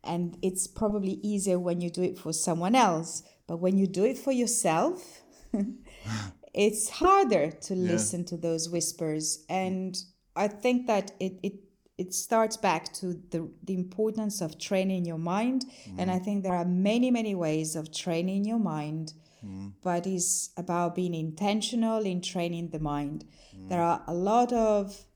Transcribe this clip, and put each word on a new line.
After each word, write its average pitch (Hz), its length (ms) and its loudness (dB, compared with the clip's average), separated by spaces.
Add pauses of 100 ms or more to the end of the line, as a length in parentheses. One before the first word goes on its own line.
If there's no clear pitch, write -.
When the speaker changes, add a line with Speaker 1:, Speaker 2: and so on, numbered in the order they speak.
Speaker 1:
And 175 380 -2
it's 185 260 -2
probably 208 540 -2
easier 196 380 2
when 175 220 0
you 175 80 -2
do 175 120 -4
it 180 160 0
for 160 160 -6
someone 175 420 2
else, 170 480 2 (240)
but 170 100 -6
when 185 200 4
you 196 100 6
do 175 180 0
it 262 120 0
for - 140 -2
yourself, 226 880 0 (320)
<laughs> 110 1000 -6
it's 214 360 2
harder 254 600 4
to - 240 -8
Speaker 2:
Yeah. 180 160 2
Speaker 1:
listen 175 340 0
to 175 120 -6
those 165 320 -2
whispers. 160 800 -2
And 185 480 -2 (380)
I 202 120 2
think 247 400 0
that 196 320 0
it, 185 240 -4
it, 196 120 -4 (420)
it 180 160 -6
starts 220 440 2
back 160 360 0
to 180 280 -6 (100)
the, 165 180 -4 (140)
the 190 100 -6
importance 208 680 -2
of 160 160 -6
training 190 480 0
your 165 120 -4
mind. 226 480 0 (320)
And 180 120 0
Speaker 2:
Mm. 185 60 2
Speaker 1:
I 185 40 2
think 196 240 -2
there 185 120 0
are 175 100 0
many, 208 460 4
many 220 240 2
ways 156 400 0
of 156 180 -6
training 185 520 0
your 226 140 0
mind, 156 540 -2 (320)
Speaker 2:
Mm. 98 360 -10
Speaker 1:
but 175 260 0
it's - 500 -2
about 175 380 0
being 180 180 0
intentional 208 920 0
in 185 160 -2
training 170 500 -2
the 160 80 -6
mind. 147 460 -4 (300)
Speaker 2:
Mm. 190 140 -16
Speaker 1:
There 175 120 2
are 170 260 2
a 165 60 -4
lot 220 400 4
of 208 520 2 (100)